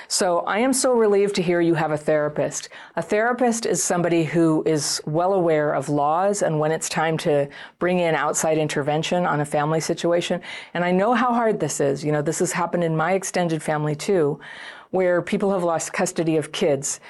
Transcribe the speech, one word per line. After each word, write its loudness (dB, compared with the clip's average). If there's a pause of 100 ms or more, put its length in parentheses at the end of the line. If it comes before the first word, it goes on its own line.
So 0
I -2
am 2
so 2
relieved 4
to 0
hear 2
you 4
have 0
a 0
therapist. -2 (260)
A -4
therapist 0
is 0
somebody 2
who 2
is 0
well 0
aware 2
of -2
laws 0
and 0
when 2
it's -4
time 0
to 2 (300)
bring 2
in 2
outside 0
intervention 0
on 0
a 0
family 0
situation. -2 (320)
And -2
I 0
know 2
how 2
hard 0
this -2
is. 0
You 0
know, 0
this -2
has 0
happened -2
in 0
my 0
extended -2
family -2
too, 0 (500)
where 2
people 0
have 0
lost -2
custody 0
of -2
kids. 0 (100)